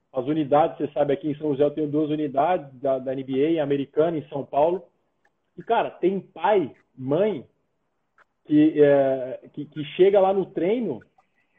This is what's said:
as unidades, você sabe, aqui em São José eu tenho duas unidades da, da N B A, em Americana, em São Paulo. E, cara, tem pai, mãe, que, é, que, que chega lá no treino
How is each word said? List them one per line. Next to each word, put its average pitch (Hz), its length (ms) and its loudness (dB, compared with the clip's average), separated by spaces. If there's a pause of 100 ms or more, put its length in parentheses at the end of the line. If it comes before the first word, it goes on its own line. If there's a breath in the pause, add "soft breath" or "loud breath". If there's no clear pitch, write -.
(140)
as 127 140 -6
unidades, 151 500 0
você 147 160 -4
sabe, 147 180 0
aqui 143 180 -4
em 143 80 -4
São 156 140 -4
José 135 140 0
eu 147 60 0
tenho 151 180 -4
duas 151 200 -2
unidades 147 720 -2
da, 135 200 0
da 127 120 -6
N 135 120 -6
B 135 220 0
A, 160 60 2
em 165 80 0
Americana, 147 580 -2
em 143 120 -8
São 139 160 -8
Paulo. 165 400 0 (720)
E, 170 60 -16
cara, 196 260 0
tem 185 320 -2
pai, 175 520 -2 (240)
mãe, 143 480 -2 (1000)
que, 151 360 4
é, 135 720 2
que, 147 120 -12
que 151 180 -12 (140)
chega 196 220 6
lá 190 140 4
no 196 120 -2
treino 175 560 -4 (580)